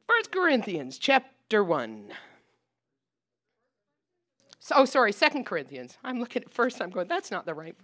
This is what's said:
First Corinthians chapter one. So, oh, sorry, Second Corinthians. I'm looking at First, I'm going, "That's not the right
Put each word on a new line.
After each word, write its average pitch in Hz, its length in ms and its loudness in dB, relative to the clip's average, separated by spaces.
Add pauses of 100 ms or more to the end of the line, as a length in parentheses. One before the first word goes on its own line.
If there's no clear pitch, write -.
First 440 240 2
Corinthians 214 640 0
chapter 262 640 2
one. 113 500 -2 (2500)
So, - 180 0
oh, 269 80 10
sorry, 240 260 2
Second 302 320 0
Corinthians. 135 580 -10
I'm 254 160 -6
looking 240 240 -6
at - 100 -20
First, 247 280 0
I'm 180 100 -6
going, 180 160 -4
"That's 349 240 -4
not 185 140 -6
the 165 100 -6
right 160 300 -16